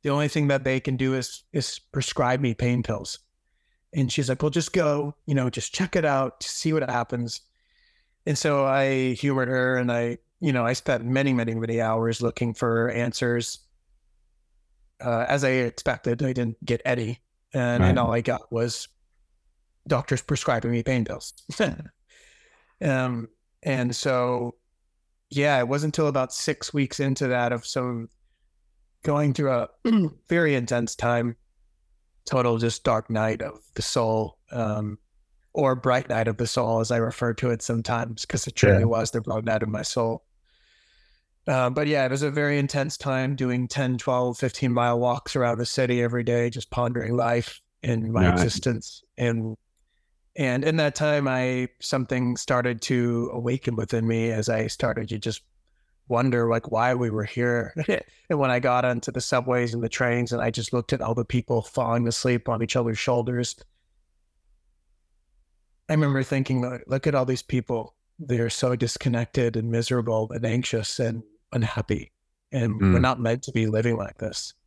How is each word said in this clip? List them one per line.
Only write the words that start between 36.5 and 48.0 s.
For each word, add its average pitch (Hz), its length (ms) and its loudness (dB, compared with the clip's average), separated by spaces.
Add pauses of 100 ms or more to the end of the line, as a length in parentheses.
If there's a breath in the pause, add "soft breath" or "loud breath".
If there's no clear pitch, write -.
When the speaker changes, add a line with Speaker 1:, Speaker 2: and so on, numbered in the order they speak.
Speaker 1:
as 113 100 -2
I 120 80 2
refer 113 360 0
to 123 160 -2
it 113 100 -2
sometimes, 117 640 -4
'cause - 220 -4
it - 100 -10
truly 98 220 6
Speaker 2:
Yeah. 98 60 4
Speaker 1:
was 113 260 0
the 117 100 -2
bright 110 240 -4
night 110 180 0
of 107 60 -2
my 107 140 -4
soul. 117 420 -2 (1200 soft breath)
Uh, 127 220 2
but 147 180 0
yeah, 143 180 2
it 127 60 0
was 139 120 -2
a 147 80 0
very 147 280 0
intense 139 380 0
time 131 380 -2
doing 127 340 0
ten, 127 300 -2
twelve, 123 400 0
fifteen 127 340 0
mile 120 260 2
walks 123 380 -2
around 120 220 2
the 117 80 -2
city 123 360 0
every 120 200 0
day, 120 260 2
just 117 220 -8
pondering 120 460 -2
life 120 440 0 (220)
and 113 300 0